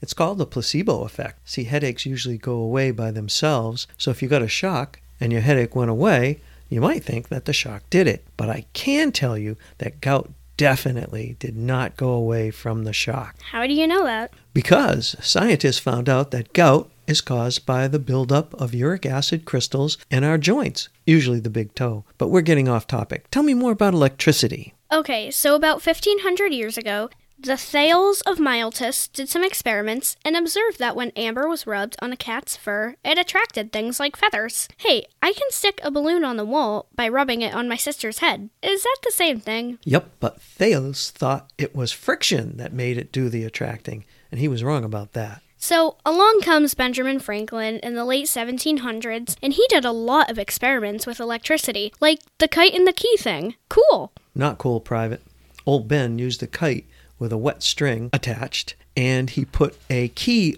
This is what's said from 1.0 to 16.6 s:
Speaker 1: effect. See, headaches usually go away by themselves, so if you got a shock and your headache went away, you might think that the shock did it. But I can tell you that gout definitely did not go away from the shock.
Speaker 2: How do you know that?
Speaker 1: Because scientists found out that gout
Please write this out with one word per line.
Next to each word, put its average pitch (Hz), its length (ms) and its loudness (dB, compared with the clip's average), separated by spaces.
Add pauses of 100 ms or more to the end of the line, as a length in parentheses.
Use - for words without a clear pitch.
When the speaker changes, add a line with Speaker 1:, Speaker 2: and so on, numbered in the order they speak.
Speaker 1:
effect. - 440 -10
See, 127 180 -6
headaches 135 420 -2
usually 123 320 -6
go 123 160 -4
away 123 340 0
by 113 220 -2
themselves, 113 760 -2 (140)
so - 100 -2
if 127 140 -2
you 131 40 -2
got 135 140 2
a 113 60 0
shock 139 520 -4 (200)
and 117 120 0
your 117 100 2
headache 127 340 2
went 120 160 2
away, 139 500 2 (260)
you 117 140 0
might 269 220 2
think 120 260 -6
that 135 160 -6
the 147 80 -2
shock 107 380 -4
did 180 160 4
it. - 180 -2 (120)
But 110 120 -2
I - 240 -6
can 285 380 0
tell 120 260 0
you 107 200 -6 (200)
that - 240 -8
gout 139 300 0 (260)
definitely 120 800 0
did 117 180 -8
not 123 420 -2
go 131 120 0
away 113 400 0
from 113 340 -6
the 107 100 -4
shock. - 420 -4 (160)
Speaker 2:
How 240 160 -2
do 285 60 2
you 311 120 4
know 349 200 2
that? 226 280 -4 (220)
Speaker 1:
Because - 680 2
scientists 151 580 2
found 123 300 -2
out 135 220 2
that 120 220 -6
gout 160 360 6 (180)